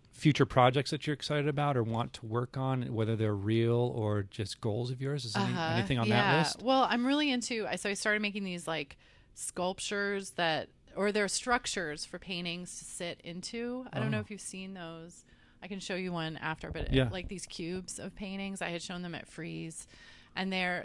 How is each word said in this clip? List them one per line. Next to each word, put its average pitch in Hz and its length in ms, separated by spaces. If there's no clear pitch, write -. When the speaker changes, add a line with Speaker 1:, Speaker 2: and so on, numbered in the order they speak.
Speaker 1:
future - 360
projects 127 440
that 151 160
you're 151 80
excited 147 320
about 143 300
or 120 80
want 113 280
to - 140
work 120 300
on, 131 360
whether 110 220
they're 107 220
real 117 580
or 104 300
just - 360
goals 117 300
of 127 100
yours? 135 240
Is 117 120
any-, - 80
Speaker 2:
Uh-huh. 120 320
Speaker 1:
anything - 220
on - 100
Speaker 2:
Yeah. - 240
Speaker 1:
that 160 60
list? 156 240
Speaker 2:
Well, 262 280
I'm 240 160
really 294 240
into, 240 380
I, 180 80
so 208 120
I 202 60
started 208 260
making 208 220
these, 180 240
like, 156 300
sculptures 196 840
that, 160 360
or 202 180
they're 202 160
structures 190 760
for - 140
paintings 175 600
to - 60
sit - 400
into. 240 680
I - 80
don't 220 100
know 214 80
Speaker 1:
Oh. - 20
Speaker 2:
if 208 100
you've 202 100
seen 190 340
those. 165 500
I 185 60
can 196 120
show 190 140
you 180 180
one 160 240
after, 160 340
but, 151 220
Speaker 1:
Yeah. 131 180
Speaker 2:
like, 180 180
these 185 180
cubes 180 520
of 190 160
paintings, 196 460
I 170 80
had 170 140
shown 180 200
them 175 120
at - 120
Frieze. 165 600
And 190 160
they're, 180 320